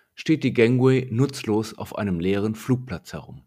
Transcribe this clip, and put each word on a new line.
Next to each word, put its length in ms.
steht 280
die 100
Gangway 600
nutzlos 680
auf 180
einem 220
leeren 380
Flugplatz 560
herum. 340